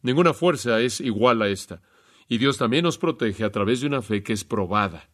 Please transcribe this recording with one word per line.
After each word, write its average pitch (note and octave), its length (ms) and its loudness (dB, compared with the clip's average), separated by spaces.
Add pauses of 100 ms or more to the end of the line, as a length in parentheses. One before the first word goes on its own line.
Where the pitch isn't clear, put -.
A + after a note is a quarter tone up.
Ninguna D3 320 2
fuerza A#2+ 460 0
es B2 200 -2
igual A#2 420 2
a G#2 60 2
esta. F#2 340 -6 (460)
Y A#2 100 -2
Dios C3 200 2
también C3 240 2
nos E3 160 0
protege A2 460 -2
a G#2 80 -2
través G#2+ 280 0
de C#3+ 60 -4
una C#3 160 -2
fe G#2 220 -4
que - 80 -4
es G#2 120 -4
probada. G2+ 680 -2